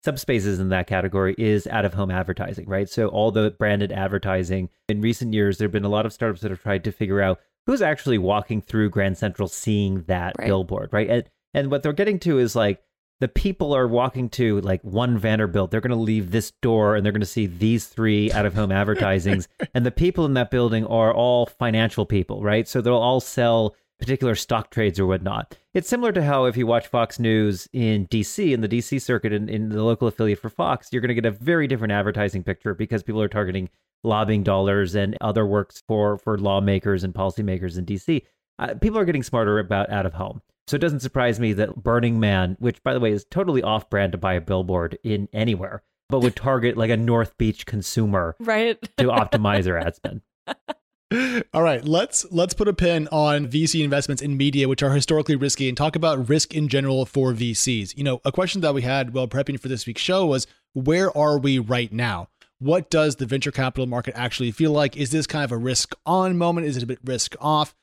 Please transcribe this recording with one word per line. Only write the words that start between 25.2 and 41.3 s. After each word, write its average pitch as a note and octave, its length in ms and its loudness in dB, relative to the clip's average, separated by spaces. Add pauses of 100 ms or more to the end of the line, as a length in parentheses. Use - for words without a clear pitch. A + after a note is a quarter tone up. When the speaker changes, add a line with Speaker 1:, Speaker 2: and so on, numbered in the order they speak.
Speaker 1:
It's F3+ 140 -2
similar A#3+ 240 0
to F3 120 2
how C#3 220 2
if A#2+ 120 0
you B2 100 0
watch A#2 200 2
Fox A#2 300 0
News A2 540 2
in A2 340 0
D G#2+ 180 0
C, F3 280 0
in B2 80 2
the A2 80 0
D A#2 140 0
C C3+ 180 -4
circuit, A2+ 320 -2
in, G#2 160 -2
in G#2+ 220 -4
the G#2+ 140 -2
local A#2 260 2
affiliate G#2+ 300 0
for A2+ 100 -8
Fox, - 420 -4
you're B2 100 -2
gonna B2 120 0
get A2+ 120 0
a A2+ 60 2
very D3 360 0
different A2+ 260 0
advertising G2+ 500 0
picture G2 300 -4
because G#2+ 300 -4
people G#2+ 180 -2
are G#2 80 0
targeting F#2 400 -4 (340)
lobbying G#2+ 400 2
dollars G2 520 2
and G2+ 260 0
other G#2+ 240 0
works G2+ 420 -2
for, G#2 300 0
for G#2+ 200 -4
lawmakers G2 680 0
and F#2 80 -6
policymakers F#2+ 640 -4
in F2+ 80 -4
D G2 120 -4
C. D#3 280 -2 (340)
Uh, - 140 -6
people A3 260 0
are G3 60 2
getting D3+ 180 0
smarter G#2+ 360 2
about G2+ 300 0
out-of-home. F#2+ 520 -4 (240)
So - 100 -4
it C#3 40 0
doesn't D3+ 220 0
surprise B2 400 0